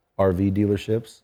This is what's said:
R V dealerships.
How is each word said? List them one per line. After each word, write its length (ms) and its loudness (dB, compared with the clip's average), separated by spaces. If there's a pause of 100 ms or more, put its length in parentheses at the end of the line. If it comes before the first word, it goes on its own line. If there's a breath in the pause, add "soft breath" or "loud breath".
(180)
R 140 4
V 180 0
dealerships. 720 -2